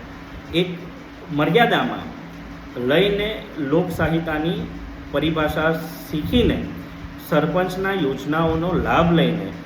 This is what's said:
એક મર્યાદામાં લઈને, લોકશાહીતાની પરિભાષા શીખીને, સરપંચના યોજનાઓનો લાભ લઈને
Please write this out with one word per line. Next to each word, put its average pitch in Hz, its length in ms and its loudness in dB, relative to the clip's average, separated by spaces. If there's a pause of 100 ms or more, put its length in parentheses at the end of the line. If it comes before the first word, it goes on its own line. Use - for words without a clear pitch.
(520)
એક 170 260 0 (540)
મર્યાદામાં 156 680 4 (920)
લઈને, 202 540 2 (160)
લોકશાહીતાની 160 1080 0 (440)
પરિભાષા 156 640 2 (380)
શીખીને, 185 540 2 (640)
સરપંચના 185 640 2
યોજનાઓનો 160 800 0
લાભ 151 400 4
લઈને 139 340 4 (200)